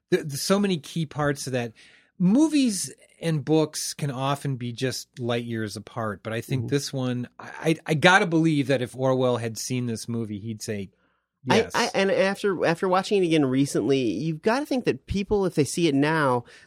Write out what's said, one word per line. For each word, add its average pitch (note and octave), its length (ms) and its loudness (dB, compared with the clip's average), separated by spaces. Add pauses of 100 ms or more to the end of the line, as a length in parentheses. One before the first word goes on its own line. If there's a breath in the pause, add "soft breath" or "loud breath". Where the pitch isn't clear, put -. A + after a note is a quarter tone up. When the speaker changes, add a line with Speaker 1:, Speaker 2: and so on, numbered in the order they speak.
(120)
Speaker 1:
the, F3+ 60 2
the, C#3+ 200 -4
so G3 220 0
many G3 200 0
key - 260 -6
parts C#3+ 420 -4
of B2+ 60 -6
that. A#2+ 180 -2 (480 soft breath)
Movies A#3+ 720 2 (280)
and D#3 220 -2
books D3+ 500 0
can C#3 180 -4
often C3+ 440 -2
be B2 160 -8
just A#2+ 480 -6
light A#2+ 260 -2
years A2 300 -6
apart, G#2+ 480 -8
but A2 100 -8
I A#2 80 -4
think A#2 220 -4
Speaker 2:
Mm-hmm. A2+ 40 -6
Speaker 1:
this C#3 260 -4
one, B2 340 -4 (120)
I, - 100 -16 (120)
I, D#3+ 140 2 (120)
I D#3 80 0
gotta F3+ 320 6
believe D#3+ 400 2
that C3 140 2
if B2 140 -6
Orwell B2+ 420 2
had A2+ 200 -6
seen B2 300 -4
this A2+ 200 -6
movie, A2+ 320 -6
he'd A2 220 -10
say, G2+ 280 -6 (600)
Speaker 2:
I, F3+ 80 6
Speaker 1:
yes. A3 180 0
Speaker 2:
I, A#3 180 2
and G3 160 2
after, F#3+ 560 0
after E3 220 0
watching F#3+ 340 2
it F3+ 40 2
again D#3+ 200 4
recently, C3+ 540 2
you've C3 420 -2
gotta B3+ 240 0
think C4 200 -2
that - 220 -2
people, G3 380 0
if E3+ 100 -2
they D3 100 4
see E3+ 240 0
it C#3+ 60 2
now, C#3 500 2 (220 soft breath)